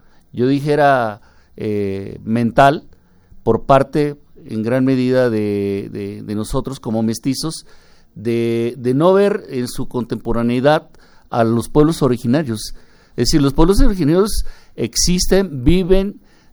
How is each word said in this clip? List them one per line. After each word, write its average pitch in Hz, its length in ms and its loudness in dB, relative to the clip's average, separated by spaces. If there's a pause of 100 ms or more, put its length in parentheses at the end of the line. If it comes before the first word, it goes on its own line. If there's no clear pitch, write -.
(320)
yo 120 160 0
dijera, 139 720 0 (380)
eh, 101 640 -6
mental, 117 640 2 (560)
por 110 220 0
parte, 139 560 0 (240)
en 110 160 -6
gran 123 220 0
medida, 127 460 2
de, 104 600 -2
de, 104 320 -10
de 104 140 -8
nosotros 127 460 -6
como 113 200 -4
mestizos, 131 640 -4 (480)
de, 117 640 -2
de 123 160 -2
no 160 200 4
ver 202 340 0
en 123 220 -6
su - 180 -6
contemporaneidad 120 1000 -2 (400)
a 117 160 0
los 113 240 0
pueblos 151 320 4
originarios. 120 720 -2 (360)
Es - 160 -2
decir, 156 140 4
los 139 120 2
pueblos 175 260 4
originarios 190 640 2 (320)
existen, 175 880 0
viven, 190 560 2 (340)